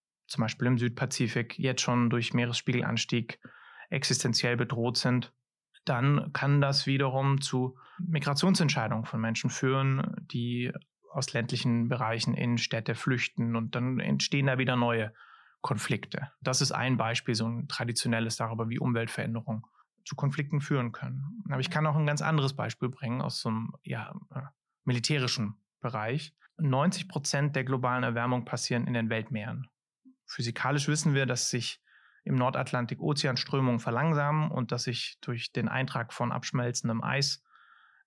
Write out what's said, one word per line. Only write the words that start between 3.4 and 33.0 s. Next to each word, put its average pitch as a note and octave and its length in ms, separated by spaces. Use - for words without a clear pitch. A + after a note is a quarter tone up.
existenziell B2 640
bedroht A#2 400
sind, B2 360
dann C#3 480
kann C#3+ 280
das C#3 260
wiederum C3+ 540
zu B2+ 360
Migrationsentscheidungen C#3+ 1080
von A2+ 160
Menschen A2+ 300
führen, C3+ 680
die A#2+ 400
aus C#3 220
ländlichen A#2 560
Bereichen A#2 460
in A#2+ 220
Städte A2+ 380
flüchten A#2 600
und A2+ 200
dann B2 260
entstehen C#3 460
da C3 120
wieder B2+ 180
neue A2+ 360
Konflikte. - 800
Das B2+ 220
ist C3 100
ein B2+ 240
Beispiel, A2+ 380
so A2+ 120
ein A#2 220
traditionelles A#2 680
darüber, A2+ 340
wie A#2+ 80
Umweltveränderung A#2 880
zu - 120
Konflikten C#3+ 440
führen B2+ 320
können. C#3 580
Aber C3+ 100
ich C3+ 100
kann D#3 160
auch D3 100
ein D3+ 100
ganz D3 160
anderes C#3+ 320
Beispiel A#2 340
bringen B2 320
aus - 200
so A2+ 100
einem, A2+ 320
ja, B2 320
äh, B2+ 60
militärischen A#2+ 760
Bereich. A#2 540
Neunzig D3 520
Prozent C#3+ 460
der C3 100
globalen B2+ 380
Erwärmung A#2+ 420
passieren A#2+ 420
in B2 80
den A2+ 160
Weltmeeren. A2+ 580
Physikalisch C3 640
wissen D3+ 260
wir, C3+ 120
dass B2 240
sich - 300
im C3 120
Nordatlantik B2+ 640